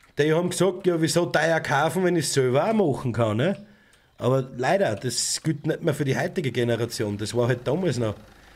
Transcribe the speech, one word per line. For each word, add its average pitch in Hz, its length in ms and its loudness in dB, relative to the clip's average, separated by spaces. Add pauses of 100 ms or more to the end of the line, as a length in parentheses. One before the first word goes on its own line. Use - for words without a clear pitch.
(180)
Die 151 160 4
haben 175 160 2
gesagt, 185 380 0
ja, 170 120 4
wieso 165 280 2
teuer 165 320 2
kaufen, 156 440 0
wenn 180 120 2
ich 165 100 0
es - 80 -4
selber 131 340 2
auch - 60 2
machen 147 400 0
kann, 107 240 0
ne? 175 260 0 (560)
Aber 131 380 0
leider, 139 380 0
das - 480 -4
gilt 156 240 -4
nicht - 160 -2
mehr 156 100 0
für 147 120 -2
die 131 120 0
heutige 160 340 -4
Generation. 117 680 -2
Das 110 160 -6
war 120 120 2
halt 120 200 -2
damals 147 320 0
noch. 107 160 -2 (400)